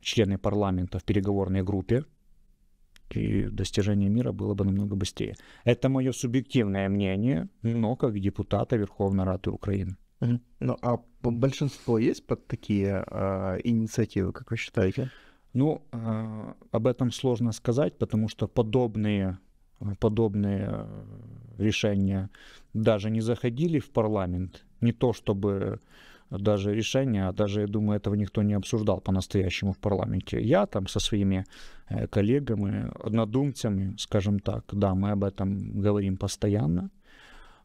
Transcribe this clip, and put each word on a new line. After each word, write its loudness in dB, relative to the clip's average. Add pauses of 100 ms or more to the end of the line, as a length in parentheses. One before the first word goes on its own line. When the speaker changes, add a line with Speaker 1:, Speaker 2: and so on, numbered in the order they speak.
Speaker 1:
члены 2
парламента 0
в -8
переговорной 2
группе, 0 (1080)
и 0
достижение 0
мира 0
было -4
бы 0
намного 0
быстрее. -4 (300)
Это 4
моё 2
субъективное 0
мнение, 0 (140)
но 0
как 0
депутата 0
Верховной 0
Рады 0
Украины. -4 (240)
Speaker 2:
Мгм. 2 (200)
Ну, -2
а 0
п-, -4
большинство 0
есть 0
под -4
такие, 0
а, -2
инициативы, 0
как -14
вы -4
считаете? 0 (440)
Speaker 1:
Ну, 0 (100)
а, -6 (180)
об 0
этом 2
сложно 0
сказать, 0
потому 0
что -4
подобные, 0 (420)
а, -6
подобные, 0
э, -6 (760)
решения 2 (460)
даже 2
не 0
заходили 0
в -4
парламент. -2 (160)
Не 4
то 0
чтобы -2 (500)
даже 2
решения, 0
а -2
даже, 0
я 0
думаю, 0
этого 0
никто 0
не 2
обсуждал 0
по-настоящему 0
в -6
парламенте. -2
Я 4
там -4
со -2
своими, 0 (460)
э, -2
коллегами, 0 (160)
однодумцами, 0
скажем 0
так, -4
да, 2
мы 2
об 0
этом -2
говорим 2
постоянно. 0 (760)